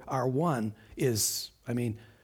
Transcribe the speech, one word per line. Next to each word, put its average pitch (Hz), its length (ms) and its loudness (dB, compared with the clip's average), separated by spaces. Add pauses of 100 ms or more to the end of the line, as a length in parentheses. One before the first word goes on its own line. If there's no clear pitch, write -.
are 131 220 0
one," 127 460 2 (220)
is, - 540 0 (160)
I 120 80 -2
mean, 120 240 -2 (260)